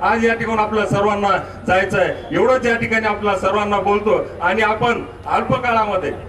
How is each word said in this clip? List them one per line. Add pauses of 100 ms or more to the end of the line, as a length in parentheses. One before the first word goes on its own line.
आज
या
ठिकाणी
आपल्या
सर्वांना (320)
जायचं
आहे.
एवढंच
या
ठिकाणी
आपल्या
सर्वांना
बोलतो (180)
आणि
आपण (240)
अल्पकाळामध्ये (160)